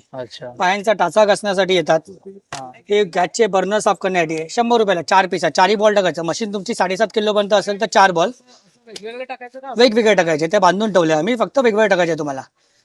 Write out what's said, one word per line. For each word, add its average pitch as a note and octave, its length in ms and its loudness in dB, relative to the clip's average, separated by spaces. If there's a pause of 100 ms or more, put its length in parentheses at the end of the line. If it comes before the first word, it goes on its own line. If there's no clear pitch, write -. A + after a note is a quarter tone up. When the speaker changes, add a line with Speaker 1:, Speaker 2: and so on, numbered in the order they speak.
(140)
Speaker 1:
अच्छा. B2+ 360 -14
Speaker 2:
पायांचा F#3+ 440 -2
टाचा F#3 320 2
घासण्यासाठी F#3+ 500 0
येतात. D#3+ 360 0 (420)
Speaker 1:
हा. C3 160 -14 (200)
Speaker 2:
हे G#3 140 2 (120)
गॅसचे F#3 320 0
बर्नर F#3+ 320 -2
साफ G3+ 220 0
करण्यासाठी E3+ 340 -2
आहे, D#3+ 140 -8
शंभर A#3 280 0
रुपयाला G3 240 0
चार F#3+ 260 2
पीस F3+ 160 -4
आहे, D#3+ 120 0
चारही F#3+ 200 2
बॉल G#3 200 2
टाकायचं. E3+ 280 0
मशीन G3 300 -6
तुमची G#3 200 -8
साडेसात F#3+ 400 -2
किलो G#3+ 200 0
पर्यंत G3+ 200 0
असेल G3+ 280 0
तर A3 40 -2
चार G3 260 4
बॉल F3 200 0 (560)
वेगवेगळे A#3+ 1300 -2
टाकायचे, E3 320 2
ते G3+ 120 0
बांधून F#3 340 2
ठेवले D#3+ 200 2
आम्ही, F3 220 0
फक्त A3 240 -2
वेगवेगळे A3 280 2
टाकायचे F3 320 0
तुम्हाला. C#3 220 -8 (440)